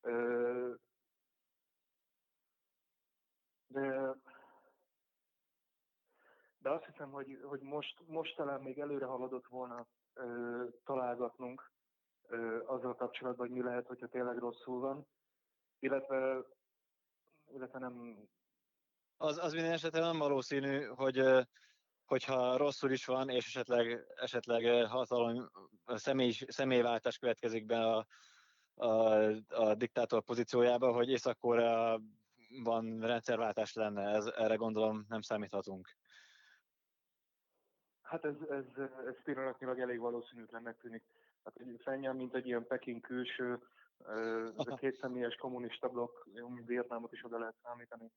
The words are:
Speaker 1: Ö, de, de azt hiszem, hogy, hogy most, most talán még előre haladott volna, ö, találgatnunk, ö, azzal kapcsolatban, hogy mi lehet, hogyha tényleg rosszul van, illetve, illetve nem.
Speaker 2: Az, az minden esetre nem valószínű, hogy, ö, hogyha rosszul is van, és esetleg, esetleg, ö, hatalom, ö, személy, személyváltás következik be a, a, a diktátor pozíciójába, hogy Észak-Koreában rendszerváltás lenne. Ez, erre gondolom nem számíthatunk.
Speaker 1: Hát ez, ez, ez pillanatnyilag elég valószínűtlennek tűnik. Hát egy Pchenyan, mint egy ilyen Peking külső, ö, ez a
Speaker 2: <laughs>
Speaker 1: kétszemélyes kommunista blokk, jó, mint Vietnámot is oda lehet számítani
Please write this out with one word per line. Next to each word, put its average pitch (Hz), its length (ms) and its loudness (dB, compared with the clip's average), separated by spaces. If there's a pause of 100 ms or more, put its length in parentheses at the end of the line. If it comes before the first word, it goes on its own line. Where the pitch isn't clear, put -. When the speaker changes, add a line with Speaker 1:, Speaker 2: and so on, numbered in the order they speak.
Speaker 1:
Ö, 120 720 -2 (3000)
de, 135 480 -2 (2500)
de 135 120 -2
azt 165 140 -2
hiszem, 143 260 -14
hogy, 139 320 -12
hogy 139 180 -10
most, 143 460 -10
most 160 300 -8
talán 139 240 -4
még 135 180 -10
előre 143 280 -4
haladott 127 400 -6
volna, 123 400 -10 (260)
ö, 120 520 -6 (200)
találgatnunk, 123 880 -4 (540)
ö, 117 400 -4
azzal 127 280 -4
kapcsolatban, 123 520 -4
hogy 123 100 -6
mi 127 60 -2
lehet, 123 240 -2
hogyha 123 220 -12
tényleg 123 300 -4
rosszul 123 420 -6
van, 135 260 -4 (720)
illetve, 131 680 0 (1080)
illetve 131 240 -10
nem. 120 380 -10 (1000)
Speaker 2:
Az, 156 220 -2
az 170 140 -2
minden 165 200 0
esetre 160 280 0
nem 165 180 2
valószínű, 139 640 0
hogy, 131 360 0
ö, 131 220 10 (640)
hogyha 127 520 2
rosszul 143 340 2
is 131 160 0
van, 131 220 0
és 127 180 2
esetleg, 120 680 0
esetleg, 120 500 0
ö, 120 200 8
hatalom, 120 680 0 (360)
ö, 120 100 -4
személy, 127 360 4 (140)
személyváltás 120 720 2
következik 113 480 0
be 113 200 2
a, 110 200 4 (680)
a, - 120 -2 (640)
a 110 260 6
diktátor 117 480 2
pozíciójába, 120 680 4
hogy 120 180 4
Észak-Koreában 113 1900 2
rendszerváltás 113 720 0
lenne. 104 300 -2
Ez, 104 240 2
erre 110 280 2
gondolom 110 540 0
nem 110 120 -4
számíthatunk. 98 680 -6 (2250)
Speaker 1:
Hát - 220 -6
ez, 147 100 -2 (160)
ez, 139 140 -4 (420)
ez 123 180 -8
pillanatnyilag 131 560 -4
elég 123 180 -2
valószínűtlennek 117 800 -8
tűnik. 113 260 -14 (400)
Hát - 120 -16
egy 120 200 -14
Pchenyan, 131 400 -4
mint 127 180 -6
egy 127 120 -4
ilyen 120 200 -2
Peking 120 340 -6
külső, 123 600 -4 (360)
ö, 113 580 -4
ez 107 100 -4
a 139 100 -6
Speaker 2:
<laughs> - 40 -10
Speaker 1:
kétszemélyes 123 540 -2
kommunista 123 540 -6
blokk, 120 280 -4 (180)
jó, 120 140 -12
mint 120 180 -12
Vietnámot 120 460 -2
is 117 120 -14
oda 117 140 -6
lehet 113 240 -6
számítani 120 540 -14